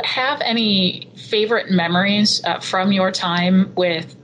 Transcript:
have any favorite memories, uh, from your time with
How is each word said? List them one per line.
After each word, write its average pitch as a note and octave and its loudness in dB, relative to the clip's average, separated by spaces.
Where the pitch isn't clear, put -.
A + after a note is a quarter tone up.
have C4+ -4
any G#3 0
favorite G#3+ 0
memories, F#3+ 2
uh, - -2
from F#3+ 2
your F#3+ 2
time F#3 2
with E3+ -2